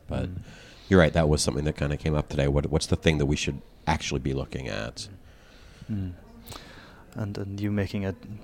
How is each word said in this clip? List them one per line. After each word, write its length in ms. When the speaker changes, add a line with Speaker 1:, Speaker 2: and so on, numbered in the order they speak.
Speaker 1:
But 220
Speaker 2:
Mm. 100
Speaker 1:
you're 120
right. 120
That 160
was 140
something 220
that 120
kinda 220
came 160
up 160
today. 180
What, 220
what's 160
the 100
thing 220
that 80
we 100
should 240
actually 340
be 120
looking 360
at? 400
Speaker 2:
Mm. 220
And, 240
and 220
you 100
making 360
a, 80